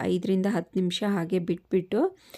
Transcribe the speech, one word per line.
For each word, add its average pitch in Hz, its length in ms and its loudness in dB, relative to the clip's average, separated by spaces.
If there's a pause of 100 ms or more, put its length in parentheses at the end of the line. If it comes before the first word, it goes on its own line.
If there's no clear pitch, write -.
ಐದರಿಂದ 185 480 0
ಹತ್ತು 175 300 -2
ನಿಮಿಷ 180 280 0
ಹಾಗೆ 185 320 0
ಬಿಟ್ಬಿಟ್ಟು, 190 800 0 (200)